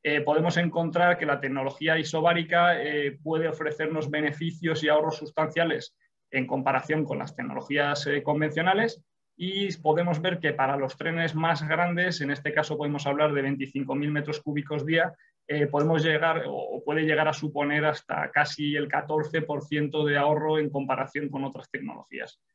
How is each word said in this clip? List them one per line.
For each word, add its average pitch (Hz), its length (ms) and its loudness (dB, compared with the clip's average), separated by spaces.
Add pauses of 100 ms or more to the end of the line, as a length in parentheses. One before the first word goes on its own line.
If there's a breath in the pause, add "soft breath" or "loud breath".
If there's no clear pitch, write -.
eh, 147 200 0
podemos 160 340 2
encontrar 170 600 2
que 165 80 -2
la 143 140 0
tecnología 139 580 0
isobárica, 170 840 4
eh, 143 400 -2
puede 160 260 0
ofrecernos 156 600 -2
beneficios 156 720 -2
y 151 60 2
ahorros 156 300 4
sustanciales 151 760 -2 (360)
en 131 160 -2
comparación 135 580 0
con 139 140 -4
las 143 180 -10
tecnologías, 143 720 -2
eh, 143 160 0
convencionales, 160 800 0 (320)
y 190 420 -4
podemos 156 440 2
ver 180 160 0
que 147 160 0
para 135 220 2
los 135 200 -4
trenes 165 380 -2
más 156 320 0
grandes, 175 540 0
en 139 100 -2
este 143 220 -4
caso 151 240 0
podemos 147 300 -2
hablar 147 260 2
de 139 100 0
veinticinco 135 520 -4
mil 147 160 -2
metros 151 300 -2
cúbicos 147 460 -4
día, 165 260 2 (360 loud breath)
eh, 147 180 2
podemos 151 360 2
llegar 160 440 2
o, 143 80 -6
o - 300 -6
puede 151 180 0
llegar 156 260 4
a 156 40 2
suponer 147 520 0
hasta 151 460 -2
casi 147 460 0
el 143 120 -2
catorce 151 540 -2
por 151 200 -4
ciento 151 420 -2
de 147 120 2
ahorro 151 420 2
en 147 120 0
comparación 139 580 -4
con 135 160 -6
otras - 260 -10
tecnologías. - 680 -12 (140)